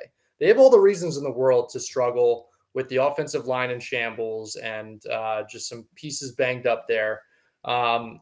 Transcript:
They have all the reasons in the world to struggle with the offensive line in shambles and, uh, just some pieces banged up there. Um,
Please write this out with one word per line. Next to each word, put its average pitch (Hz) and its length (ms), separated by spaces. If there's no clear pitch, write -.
They 151 80
have 226 120
all 262 120
the 240 80
reasons 175 380
in 143 80
the 139 80
world 123 380
to 120 100
struggle 120 680
with 131 140
the 131 100
offensive 143 480
line 127 240
in 123 100
shambles 113 760
and, 110 500
uh, 110 440
just - 180
some 117 180
pieces 139 360
banged 127 340
up 113 200
there. 107 360
Um, 117 580